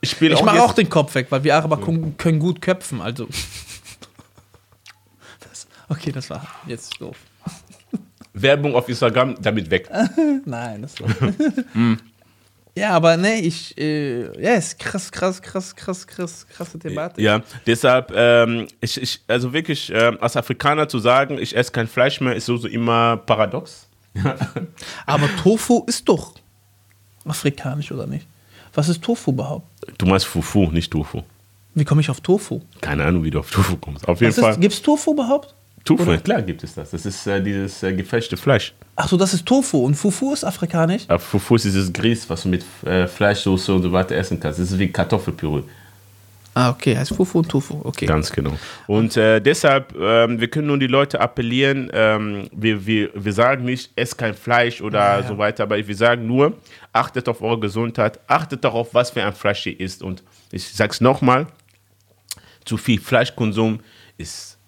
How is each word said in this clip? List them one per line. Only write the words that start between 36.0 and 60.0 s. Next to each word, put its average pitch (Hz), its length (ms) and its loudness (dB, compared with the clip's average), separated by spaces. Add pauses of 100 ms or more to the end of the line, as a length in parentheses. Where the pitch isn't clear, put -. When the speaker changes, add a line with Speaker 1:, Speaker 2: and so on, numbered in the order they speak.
Speaker 2:
Oder? 85 160 4
Speaker 1:
klar 139 220 0
gibt 87 220 -8
es - 120 -14
das. 76 160 -12
Das 80 140 -8
ist, 98 220 -8
äh, 98 160 0
dieses, 98 400 -4
äh, 95 100 0
gefälschte 95 440 -4
Fleisch. - 360 0 (220)
Speaker 2:
Ach - 140 -2
so, 185 80 2
das 190 160 2
ist 170 120 -4
Tofu 247 380 2
und 143 120 2
Fufu 208 360 -2
ist 294 140 -4
afrikanisch? 175 640 0
Speaker 1:
Aber 87 100 2
Fufu - 360 0
ist 110 100 2
dieses 95 260 0
Grieß, 113 380 -2
was 82 140 -6
du 95 60 0
mit, 90 140 0 (220)
äh, 92 200 2
Fleischsoße 98 680 0
und 92 80 4
so 90 100 0
weiter 92 240 0
essen 82 240 -2
kannst. 78 200 -6
Das 90 120 -2
ist 95 80 -2
wie 98 80 2
Kartoffelpüree. 80 760 -2 (880)
Speaker 2:
Ah, 123 160 2
okay, 127 260 0
heißt 135 180 -4
Fufu 180 260 0
und 165 100 0
Tofu, 147 340 -4
okay. - 220 -6
Speaker 1:
Ganz 78 260 0
genau. 73 220 -2 (340)
Und, 110 300 2
äh, 110 240 6
deshalb, 139 580 2
ähm, 117 400 4
wir 120 80 0
können 151 200 -2
nur 143 100 2
die 135 100 0
Leute 139 320 2
appellieren, 131 720 0
ähm, 107 600 0
wir, 104 320 0
wir, 107 280 0
wir 101 200 -4
sagen 123 320 2
nicht, 127 320 -6
esst 117 200 -6
kein 107 180 -4
Fleisch 120 440 0
oder 104 200 -2
Speaker 2:
Ja, 101 200 4
ja. 127 80 -4
Speaker 1:
so 104 100 -6
weiter, 107 260 0
aber 104 220 -2
wir 101 120 -8
sagen 120 300 2
nur, 135 260 2 (400)
achtet 123 340 0
auf 117 140 -4
eure 113 180 0
Gesundheit, 110 680 -2
achtet 147 360 -2
darauf, 117 300 0
was 120 180 4
für 120 120 -4
ein 101 100 -2
Fleisch 101 320 -2
ihr 92 120 -8
isst. 92 240 -8